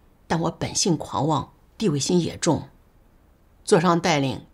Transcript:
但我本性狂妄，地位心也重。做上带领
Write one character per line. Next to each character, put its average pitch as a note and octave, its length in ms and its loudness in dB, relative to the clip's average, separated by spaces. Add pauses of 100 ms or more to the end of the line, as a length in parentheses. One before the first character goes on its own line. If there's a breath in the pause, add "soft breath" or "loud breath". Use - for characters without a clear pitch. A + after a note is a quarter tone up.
(280)
但 E3+ 140 0
我 E3 100 -2
本 - 220 -8
性 E3 240 0
狂 C3+ 300 -4
妄， D3 260 -4 (240)
地 A3 100 -2
位 D3 120 0
心 F3 200 0
也 - 180 -4
重。 D3 320 -2 (920)
做 G3 160 4
上 E3+ 200 4
带 E3 200 2
领 B2 340 -4